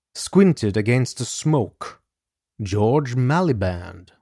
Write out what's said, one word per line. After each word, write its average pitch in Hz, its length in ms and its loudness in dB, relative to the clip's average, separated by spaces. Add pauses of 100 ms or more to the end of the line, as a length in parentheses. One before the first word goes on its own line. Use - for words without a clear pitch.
(140)
squinted 160 600 2
against 120 420 0
the 123 60 -6
smoke. - 760 -4 (640)
George 113 520 0
Maliband 98 960 -2 (120)